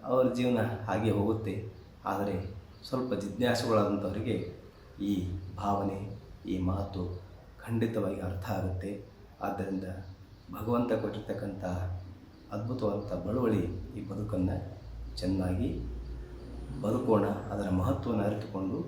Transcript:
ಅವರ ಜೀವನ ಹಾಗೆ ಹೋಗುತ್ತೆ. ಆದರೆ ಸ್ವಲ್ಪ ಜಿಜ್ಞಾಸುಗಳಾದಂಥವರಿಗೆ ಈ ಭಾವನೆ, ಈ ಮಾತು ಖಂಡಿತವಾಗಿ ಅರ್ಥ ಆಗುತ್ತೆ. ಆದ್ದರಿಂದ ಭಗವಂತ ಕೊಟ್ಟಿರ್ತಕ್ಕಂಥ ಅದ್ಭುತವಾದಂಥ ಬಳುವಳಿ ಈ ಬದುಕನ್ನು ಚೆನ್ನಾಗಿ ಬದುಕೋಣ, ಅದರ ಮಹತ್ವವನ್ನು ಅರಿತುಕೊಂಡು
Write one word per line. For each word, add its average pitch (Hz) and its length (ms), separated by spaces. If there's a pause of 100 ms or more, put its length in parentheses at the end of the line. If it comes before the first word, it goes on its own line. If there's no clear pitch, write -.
ಅವರ 127 300
ಜೀವನ 123 280
ಹಾಗೆ 107 500
ಹೋಗುತ್ತೆ. 101 600 (320)
ಆದರೆ 98 500 (320)
ಸ್ವಲ್ಪ 127 260
ಜಿಜ್ಞಾಸುಗಳಾದಂಥವರಿಗೆ 110 1400 (460)
ಈ 95 300 (240)
ಭಾವನೆ, 101 640 (300)
ಈ 95 80
ಮಾತು 92 640 (440)
ಖಂಡಿತವಾಗಿ 110 560
ಅರ್ಥ 92 300
ಆಗುತ್ತೆ. 92 540 (360)
ಆದ್ದರಿಂದ 98 420 (680)
ಭಗವಂತ 117 420
ಕೊಟ್ಟಿರ್ತಕ್ಕಂಥ 101 720 (880)
ಅದ್ಭುತವಾದಂಥ 101 760
ಬಳುವಳಿ 107 380 (340)
ಈ - 80
ಬದುಕನ್ನು 92 720 (380)
ಚೆನ್ನಾಗಿ 92 640 (1000)
ಬದುಕೋಣ, 107 440
ಅದರ 101 440
ಮಹತ್ವವನ್ನು 92 540
ಅರಿತುಕೊಂಡು 98 520 (120)